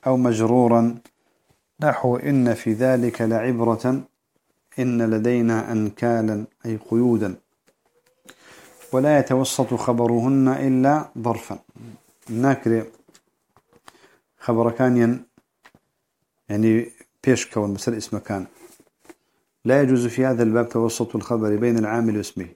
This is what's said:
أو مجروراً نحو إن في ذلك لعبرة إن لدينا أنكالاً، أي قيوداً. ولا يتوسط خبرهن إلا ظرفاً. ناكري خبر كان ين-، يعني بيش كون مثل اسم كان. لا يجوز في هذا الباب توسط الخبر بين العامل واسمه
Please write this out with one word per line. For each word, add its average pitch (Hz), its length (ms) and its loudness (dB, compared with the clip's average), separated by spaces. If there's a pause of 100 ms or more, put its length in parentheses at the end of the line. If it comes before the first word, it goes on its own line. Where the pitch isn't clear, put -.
أو 131 100 2
مجروراً 117 800 2 (800)
نحو 135 360 0
إن 127 380 0
في 113 180 -4
ذلك 120 500 0
لعبرة 117 800 -2 (760)
إن 123 320 0
لدينا 117 600 0
أنكالاً، 110 720 -2 (220)
أي 110 100 -6
قيوداً. 113 600 0 (1600)
ولا 143 260 4
يتوسط 131 560 0
خبرهن 120 760 2
إلا 135 600 0 (100)
ظرفاً. 113 400 -6 (680)
ناكري 117 560 0 (1500)
خبر 117 320 0
كان 123 260 0
ين-، 120 280 0 (1200)
يعني 110 420 2 (340)
بيش 123 220 2
كون 104 280 -4
مثل 117 200 -4
اسم 107 240 -8
كان. 98 280 -8 (1160)
لا 135 180 4
يجوز 127 240 2
في 131 200 0
هذا 120 160 0
الباب 117 260 2
توسط 113 480 -2
الخبر 107 400 -2
بين 117 220 0
العامل 110 380 -2
واسمه 92 400 -8